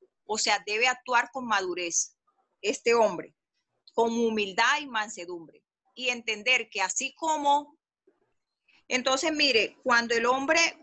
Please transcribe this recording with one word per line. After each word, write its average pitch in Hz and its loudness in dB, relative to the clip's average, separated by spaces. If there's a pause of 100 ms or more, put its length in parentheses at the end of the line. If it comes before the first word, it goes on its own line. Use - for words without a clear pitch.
(320)
o 214 -4
sea, 208 0
debe 220 0
actuar 247 0
con 254 -10
madurez, 180 -2 (460)
este 233 0
hombre, 208 0 (600)
con 233 2
humildad 226 0
y 294 -12
mansedumbre. 180 -8 (320)
Y 247 -4
entender 233 -2
que 196 -4
así 262 -4
como, 294 0 (1120)
entonces 269 0
mire, 269 2
cuando 233 2
el 233 0
hombre, 269 2 (240)